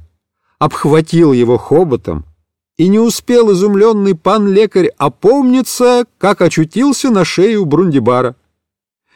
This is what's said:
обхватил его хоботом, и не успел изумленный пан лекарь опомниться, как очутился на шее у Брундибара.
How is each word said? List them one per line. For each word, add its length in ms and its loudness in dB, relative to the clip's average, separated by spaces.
обхватил 720 0
его 260 2
хоботом, 680 -2
и 140 0
не 100 2
успел 540 0
изумленный 640 0
пан 360 -2
лекарь 360 0
опомниться, 1080 0
как 240 -2
очутился 680 -2
на 140 0
шее 340 0
у 80 -2
Брундибара. 680 0